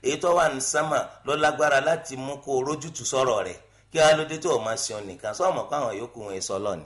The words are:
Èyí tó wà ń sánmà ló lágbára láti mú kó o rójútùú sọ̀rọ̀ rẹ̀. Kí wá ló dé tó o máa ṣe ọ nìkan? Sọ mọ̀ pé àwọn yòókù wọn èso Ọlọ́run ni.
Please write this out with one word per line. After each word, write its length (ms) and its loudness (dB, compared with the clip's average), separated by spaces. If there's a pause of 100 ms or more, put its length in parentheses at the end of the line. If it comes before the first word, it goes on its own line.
Èyí 200 0
tó 140 4
wà 140 4
ń 120 -2
sánmà 380 0 (240)
ló 120 -2
lágbára 460 4
láti 360 -2
mú 200 -8
kó 160 -10
o 100 2
rójútùú 420 -6
sọ̀rọ̀ 400 2
rẹ̀. 140 -10 (360)
Kí 40 2
wá 160 8
ló 100 0
dé 140 -6
tó 120 -2
o 80 4
máa 180 -2
ṣe 180 -6
ọ 60 -8
nìkan? 340 -8
Sọ 160 2
mọ̀ 180 -4
pé 80 -4
àwọn 200 -2
yòókù 240 -10
wọn 160 -8
èso 200 -6
Ọlọ́run 220 -4
ni. 80 -14